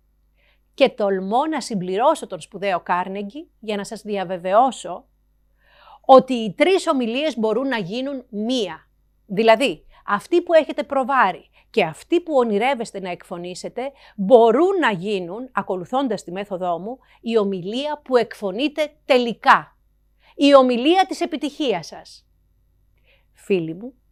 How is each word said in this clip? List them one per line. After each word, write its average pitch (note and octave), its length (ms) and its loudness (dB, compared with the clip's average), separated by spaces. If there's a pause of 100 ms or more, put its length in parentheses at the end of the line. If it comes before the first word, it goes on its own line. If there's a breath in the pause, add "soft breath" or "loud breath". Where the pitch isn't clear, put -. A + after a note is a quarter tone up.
(760)
Και C4 140 4
τολμώ G3+ 580 -2
να D#4 140 -4
συμπληρώσω G#3+ 680 -2
τον F3+ 140 -14
σπουδαίο F#3 400 -6
Κάρνεγκι G3 680 -6 (100)
για G#3 160 -6
να G3+ 80 -8
σας G#3 180 -14
διαβεβαιώσω F#3+ 1040 -2 (920 soft breath)
ότι C4 340 6
οι A3 180 -4
τρεις F4 340 2
ομιλίες C4 520 -2
μπορούν A3 300 -2
να B3 100 -2
γίνουν B3 500 -8
μία. G#3+ 600 -4 (380)
Δηλαδή, A3 580 2 (220 soft breath)
αυτή C4 360 0
που F4 100 -6
έχετε D#4 300 2
προβάρει B3+ 680 -2 (200 soft breath)
και G3+ 140 0
αυτή E3 360 -2
που E4 140 -4
ονειρεύεστε A#3 640 0
να F#3 100 -8
εκφωνήσετε, F3+ 840 -10 (240 soft breath)
μπορούν A#3 640 4
να B3+ 100 2
γίνουν, G3 600 -6
ακολουθώντας G3+ 720 -4
τη F3 100 -16
μέθοδό F3+ 460 -6
μου, A3 200 -14 (220 soft breath)
η A3+ 180 -2
ομιλία G#3 680 -4
που B3+ 120 0
εκφωνείτε A#3+ 760 -4 (120)
τελικά. A#3+ 680 2 (680 soft breath)
Η C#4+ 140 8
ομιλία C4+ 520 4
της F4+ 140 -8
επιτυχίας D4 640 -4
σας. - 400 -20 (1040)
Φίλοι E3 420 -4
μου, A3+ 200 -16 (180)